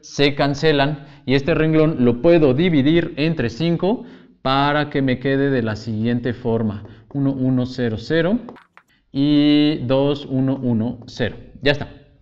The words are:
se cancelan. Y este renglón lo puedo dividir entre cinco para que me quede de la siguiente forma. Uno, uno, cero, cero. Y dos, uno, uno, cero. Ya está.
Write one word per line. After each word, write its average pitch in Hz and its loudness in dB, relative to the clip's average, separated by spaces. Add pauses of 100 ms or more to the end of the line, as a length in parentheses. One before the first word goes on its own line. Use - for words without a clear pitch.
se 143 0
cancelan. 143 0 (220)
Y 127 2
este 139 2
renglón 156 2
lo 120 2
puedo 160 6
dividir 160 2
entre 147 -2
cinco 170 -2 (380)
para 143 0
que 143 -2
me 127 0
quede 139 0
de 127 0
la 110 -2
siguiente 117 -4
forma. 113 -4 (280)
Uno, 139 0
uno, 127 0
cero, 117 -4
cero. 165 0 (760)
Y 147 4
dos, 139 0
uno, 135 0
uno, 120 -2
cero. - -6 (240)
Ya 139 2
está. 139 -4 (340)